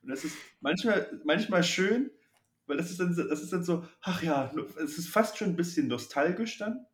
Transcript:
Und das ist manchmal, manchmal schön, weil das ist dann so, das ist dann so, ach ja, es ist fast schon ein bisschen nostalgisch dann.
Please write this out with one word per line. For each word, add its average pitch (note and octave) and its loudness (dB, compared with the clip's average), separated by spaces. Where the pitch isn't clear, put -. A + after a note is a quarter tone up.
Und C3 -10
das C3+ -6
ist D#3 -6
manchmal, F#3+ 0
manchmal E3+ 4
schön, A3 2
weil C#3+ 0
das F3 -2
ist F3+ -8
dann F3 2
so, C#3 2
das D3 -2
ist F#3 -6
dann F3 0
so, F3 0
ach F3 -2
ja, C#3 2
es - -4
ist F3 -6
fast G#3+ 2
schon G3+ 0
ein E3+ 0
bisschen E3+ 0
nostalgisch D#3+ 0
dann. A3+ -6